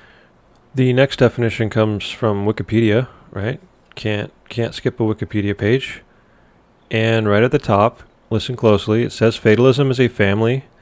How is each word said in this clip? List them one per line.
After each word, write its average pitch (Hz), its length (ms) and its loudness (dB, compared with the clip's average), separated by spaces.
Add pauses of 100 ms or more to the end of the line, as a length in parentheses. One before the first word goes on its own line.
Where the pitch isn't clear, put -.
(760)
The 127 200 2
next 135 240 2
definition 113 520 0
comes 107 400 -2
from 104 360 -2
Wikipedia, 110 640 0 (240)
right? 110 280 -8 (360)
Can't, 107 360 -6 (160)
can't - 260 -6
skip - 260 -6
a 120 40 0
Wikipedia 104 520 -4
page. 123 460 -2 (880)
And 113 380 0
right 104 160 2
at 127 80 2
the 147 80 0
top, 107 440 0 (260)
listen 113 260 -4
closely, 110 480 2
it - 80 -6
says, 113 240 0
"Fatalism 127 560 4
is 123 80 -2
a 127 80 4
family 110 580 0 (160)